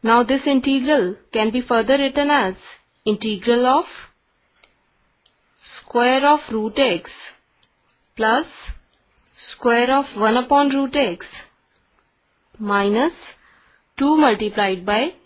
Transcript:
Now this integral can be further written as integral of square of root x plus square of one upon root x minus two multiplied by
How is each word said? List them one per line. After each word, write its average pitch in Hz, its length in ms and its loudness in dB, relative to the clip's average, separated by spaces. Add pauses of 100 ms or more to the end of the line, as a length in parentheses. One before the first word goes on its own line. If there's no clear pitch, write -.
Now 233 180 4
this 269 240 0
integral 269 680 2 (160)
can 220 180 0
be 240 120 -4
further 240 360 0
written 277 320 0
as 208 480 -2 (260)
integral 220 640 0
of - 460 -2 (1500)
square 254 680 0
of 294 240 2
root 214 260 -4
x - 560 -2 (800)
plus 226 580 -2 (600)
square 240 640 0
of 269 200 -4
one 214 200 2
upon 277 320 2
root 277 260 -2
x 214 500 -4 (1120)
minus 208 760 -2 (600)
two 294 200 2
multiplied 208 680 0
by 233 260 -2 (140)